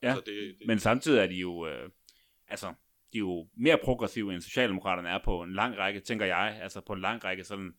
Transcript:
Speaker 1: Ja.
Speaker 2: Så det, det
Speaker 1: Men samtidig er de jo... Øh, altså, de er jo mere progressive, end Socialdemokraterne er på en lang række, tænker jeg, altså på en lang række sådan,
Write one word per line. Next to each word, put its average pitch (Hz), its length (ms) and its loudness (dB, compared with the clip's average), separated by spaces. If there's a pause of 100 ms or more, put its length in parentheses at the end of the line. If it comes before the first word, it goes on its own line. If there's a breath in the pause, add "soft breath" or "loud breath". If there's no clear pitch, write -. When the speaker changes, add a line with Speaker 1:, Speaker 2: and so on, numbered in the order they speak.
Speaker 1:
Ja. 127 120 2
Speaker 2:
Så 131 60 -4
det, 104 380 -8
det 107 80 -16
Speaker 1:
Men 110 120 4
samtidig 123 420 6
er 95 60 6
de 90 80 -2
jo... 87 340 -4
Øh, 69 220 -8 (580 soft breath)
altså, 101 180 -8 (460)
de 113 60 -4
er - 20 0
jo 90 360 -2
mere 143 280 6
progressive, 110 500 -2
end 87 80 -6
Socialdemokraterne 92 680 0
er 92 160 0
på 90 180 0
en 87 120 -8
lang 107 240 0
række, 98 220 -2
tænker 107 260 -2
jeg, 98 360 0
altså 98 180 -10
på 107 120 -10
en 98 80 -4
lang 107 240 -2
række 92 200 -4
sådan, 95 340 -8